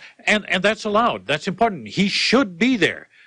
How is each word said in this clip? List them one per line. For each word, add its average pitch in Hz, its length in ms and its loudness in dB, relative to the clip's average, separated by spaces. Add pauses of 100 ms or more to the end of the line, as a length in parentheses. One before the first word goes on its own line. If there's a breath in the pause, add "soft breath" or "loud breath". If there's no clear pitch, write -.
(260 loud breath)
And, 208 240 0
and 185 120 -2
that's 214 220 0
allowed. 202 420 0
That's 147 220 -4
important. 180 400 -2
He 185 220 0
should 202 500 0
be 247 160 2
there. 107 320 -2 (200 soft breath)